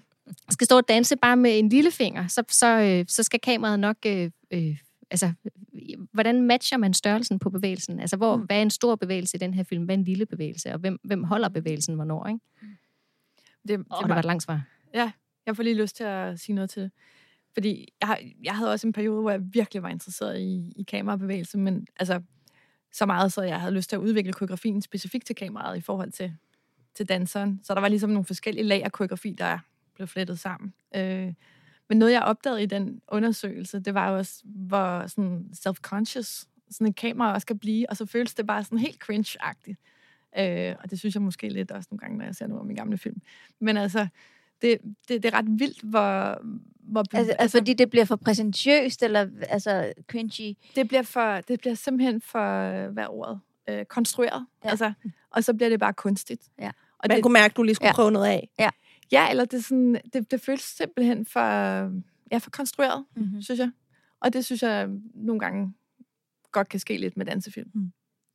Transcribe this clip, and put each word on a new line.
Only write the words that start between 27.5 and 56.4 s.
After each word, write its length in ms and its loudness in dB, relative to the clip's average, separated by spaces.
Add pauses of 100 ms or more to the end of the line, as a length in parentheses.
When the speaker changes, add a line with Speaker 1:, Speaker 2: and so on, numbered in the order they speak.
Speaker 3:
Så 100 -4
der 80 -4
var 60 2
ligesom 220 2
nogle 160 0
forskellige 380 -6
lag 200 2
af 80 -4
koreografi, 460 -6
der 220 -2 (360)
blev 120 -12
flettet 320 -8
sammen. 340 -10 (220)
Øh, 380 -4 (560)
men 80 6
noget, 140 8
jeg 100 4
opdagede 420 0
i 20 2
den 420 -4
undersøgelse, 720 -4
det 140 -4
var 180 0
jo 60 0
også, 280 -8
hvor 640 -2
sådan 460 -4
self-conscious 920 -6 (260)
sådan 160 -2
et 80 0
kamera 380 -2
også 140 -4
kan 120 -4
blive, 300 -2
og 80 -6
så 80 -8
føles 280 -2
det 140 -4
bare 160 -2
sådan 140 -4
helt 260 -4
cringe-agtigt. 760 -6 (640)
Øh, 440 -2
og 80 -12
det 80 -6
synes 160 -4
jeg 60 -2
måske 280 -4
lidt 220 -6
også 200 -12
nogle 80 -10
gange, 180 -10
når 80 -10
jeg 100 -10
ser 120 -10
nogle 140 -8
af 40 -10
mine 140 -8
gamle 180 -4
film. 240 -10 (380)
Men 180 0
altså, 300 0 (540)
det, 160 4 (300)
det, 160 -2
det 20 0
er 120 2
ret 220 2
vildt, 220 -2
hvor, 600 0 (380)
hvor 240 -2
be-, 140 -4
Speaker 4:
Altså, 140 4
altså, 100 0
Speaker 3:
altså 160 4
Speaker 4:
fordi 160 4
det 160 6
bliver 160 6
for 100 2
præsentøst, 880 2
eller, 240 4 (220)
altså, 440 0 (140)
cringy? 500 -6 (180)
Speaker 3:
Det 120 2
bliver 160 2
for, 380 0
det 180 -2
bliver 160 -2
simpelthen 460 0
for, 680 -2
hvad 120 -6
er 40 -6
ordet? 320 -10 (300)
Øh, 160 -6
konstrueret. 600 -2 (180)
Speaker 4:
Ja. 60 -4
Speaker 3:
Altså, 240 0 (380)
og 120 2
så 100 4
bliver 160 2
det 100 2
bare 140 2
kunstigt. 560 -4 (100)